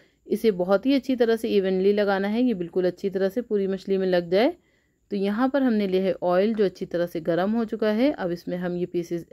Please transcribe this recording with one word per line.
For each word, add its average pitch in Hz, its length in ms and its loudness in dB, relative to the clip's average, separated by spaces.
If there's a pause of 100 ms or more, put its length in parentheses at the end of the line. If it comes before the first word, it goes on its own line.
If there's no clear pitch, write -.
(280)
इसे 220 260 2
बहुत 185 320 0
ही 269 80 4
अच्छी 269 220 0
तरह 226 200 2
से 220 140 -4
इवनली 190 440 2
लगाना 202 340 0
है, 220 140 0
ये 247 120 2
बिल्कुल 180 320 -2
अच्छी 180 240 -2
तरह 190 200 0
से 240 120 -4
पूरी 202 260 -2
मछली 190 300 -2
में 190 100 0
लग 175 240 0
जाए। 240 220 4 (580)
तो 208 40 -4
यहाँ 208 340 0
पर 269 140 0
हमने 214 240 2
लिया 185 160 0
है 190 100 0 (100)
ऑयल 190 300 2
जो 208 120 2
अच्छी 185 220 -4
तरह 175 180 -2
से 175 160 -8
गर्म 175 300 0
हो 233 140 0
चुका 214 260 -2
है। 247 220 2
अब 180 180 -4
इसमें 175 260 -6
हम 175 180 -4
ये 180 120 -2
पीसेस 170 460 -6